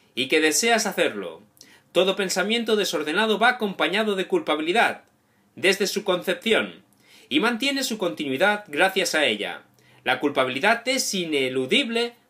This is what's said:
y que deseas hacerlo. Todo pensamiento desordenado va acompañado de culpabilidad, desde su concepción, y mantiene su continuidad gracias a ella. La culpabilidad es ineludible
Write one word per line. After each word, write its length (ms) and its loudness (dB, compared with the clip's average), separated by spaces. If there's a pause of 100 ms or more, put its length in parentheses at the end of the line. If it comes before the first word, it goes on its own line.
(160)
y 140 -4
que 120 4
deseas 460 2
hacerlo. 560 -4 (480)
Todo 240 2
pensamiento 600 0
desordenado 640 0
va 120 4
acompañado 640 -2
de 100 -2
culpabilidad, 800 0 (520)
desde 300 2
su 180 -4
concepción, 800 0 (460)
y 100 2
mantiene 440 0
su 160 -4
continuidad 680 0
gracias 460 0
a 140 2
ella. 340 -4 (420)
La 160 0
culpabilidad 680 0
es 260 -2
ineludible 1040 0 (140)